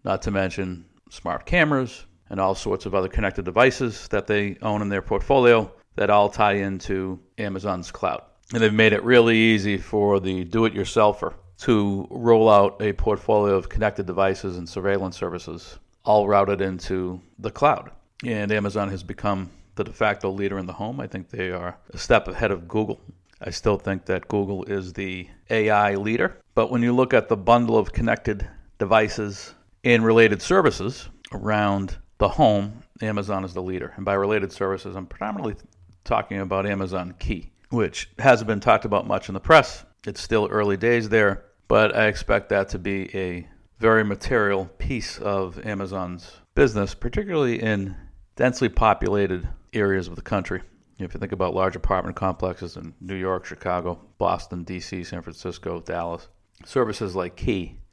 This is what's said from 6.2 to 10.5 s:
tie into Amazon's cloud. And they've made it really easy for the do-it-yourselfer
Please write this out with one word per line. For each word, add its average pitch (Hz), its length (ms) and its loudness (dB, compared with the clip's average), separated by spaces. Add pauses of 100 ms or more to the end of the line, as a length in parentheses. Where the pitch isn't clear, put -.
tie 104 240 2
into 95 680 -4 (180)
Amazon's 95 540 -6
cloud. 85 300 -4 (320)
And 113 100 2
they've 107 100 4
made 110 200 6
it 104 100 0
really 117 340 6
easy 104 400 4
for 101 420 2
the 92 260 -2
do-it-yourselfer 104 880 2 (260)